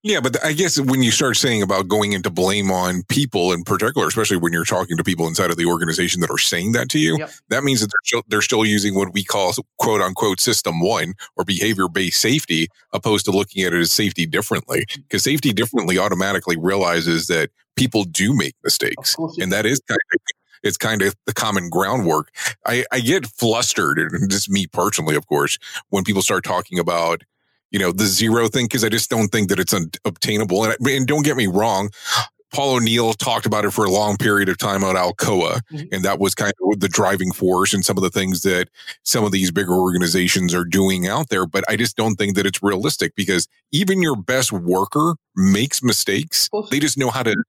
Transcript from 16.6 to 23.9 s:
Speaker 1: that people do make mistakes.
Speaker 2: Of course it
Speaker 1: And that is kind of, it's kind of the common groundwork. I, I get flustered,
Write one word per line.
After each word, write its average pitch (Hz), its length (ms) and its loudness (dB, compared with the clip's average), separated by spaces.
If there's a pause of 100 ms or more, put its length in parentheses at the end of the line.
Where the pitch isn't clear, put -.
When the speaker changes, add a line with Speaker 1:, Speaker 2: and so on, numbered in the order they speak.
Speaker 1:
that 80 220 0 (260)
people 113 300 2
do 185 280 0
make 120 300 -2
mistakes. - 480 -2
Speaker 2:
Of - 60 -2
course 160 200 -6
it 185 60 -4
Speaker 1:
And 185 80 -2
that 107 140 0
is 139 200 0
kind 104 140 -4 (140)
of, - 80 -2 (420)
it's - 140 0
kind 110 240 -2
of 190 120 2 (120)
the - 80 -4
common 98 360 -2
groundwork. 90 640 0 (340)
I, 120 280 0
I 127 80 0
get 127 260 0
flustered, 107 720 0